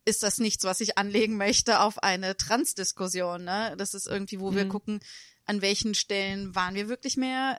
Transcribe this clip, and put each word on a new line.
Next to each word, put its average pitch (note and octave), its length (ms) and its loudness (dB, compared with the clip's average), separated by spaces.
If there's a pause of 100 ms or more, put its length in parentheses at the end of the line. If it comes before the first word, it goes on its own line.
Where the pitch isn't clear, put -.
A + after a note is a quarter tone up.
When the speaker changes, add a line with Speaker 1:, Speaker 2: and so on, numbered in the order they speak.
Speaker 1:
ist G#3+ 200 2
das G3+ 160 0
nichts, A3 260 0
was F#3 160 0
ich G#3+ 160 0
anlegen G#3 400 2
möchte G3+ 420 4
auf G#3 240 2
eine F#3+ 320 0
Transdiskussion, F3+ 1120 -2
ne? G3 320 -2
Das F#3+ 160 -4
ist G3 140 -6
irgendwie, G3 340 -4
wo F#3+ 120 -2
wir G3+ 100 4
Speaker 2:
Hm. G3 60 2
Speaker 1:
gucken, G3+ 300 -4 (460)
an G#3 180 0
welchen G3+ 320 0
Stellen G3 580 -2
waren F#3 220 -2
wir G#3 140 -4
wirklich B3+ 280 -4
mehr, C4 420 0